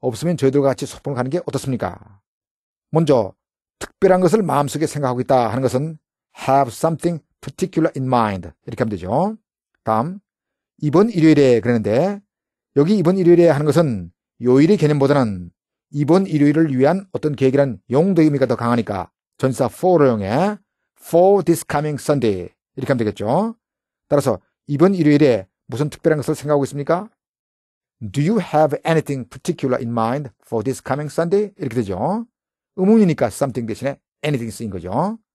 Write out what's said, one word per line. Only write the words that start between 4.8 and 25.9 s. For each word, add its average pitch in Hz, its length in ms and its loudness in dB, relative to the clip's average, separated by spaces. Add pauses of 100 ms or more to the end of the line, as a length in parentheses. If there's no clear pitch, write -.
생각하고 131 360 -4
있다 123 260 2
하는 131 140 -2
것은 139 360 -2 (480)
have 135 220 2
something 165 560 -4 (160)
particular 170 560 -4
in 131 100 -4
mind 104 440 -2 (160)
이렇게 123 180 -6
하면 113 60 -4
되죠. 117 460 -4 (460)
다음, 127 380 -2 (580)
이번 165 320 2
일요일에 147 500 6
그러는데 120 600 0 (560)
여기 160 220 2
이번 180 200 2
일요일에 170 300 6
하는 147 180 2
것은 127 460 0 (300)
요일의 139 340 6
개념보다는 135 760 0 (400)
이번 147 360 2
일요일을 147 500 2
위한 160 360 2
어떤 151 220 -4
계획이란 131 460 0 (100)
용도의 165 360 2
의미가 143 200 2
더 117 100 0
강하니까 110 540 -4 (280)
전치사 131 280 -2
for를 147 420 2
이용해 123 500 -2 (420)
for 185 440 4
this 165 260 0
coming 147 320 -4
Sunday 110 480 -2 (260)
이렇게 120 160 -4
하면 127 60 0
되겠죠. 123 580 -2 (520)
따라서 135 320 0 (260)
이번 156 280 2
일요일에 147 520 2 (200)
무슨 131 220 -6
특별한 156 300 -2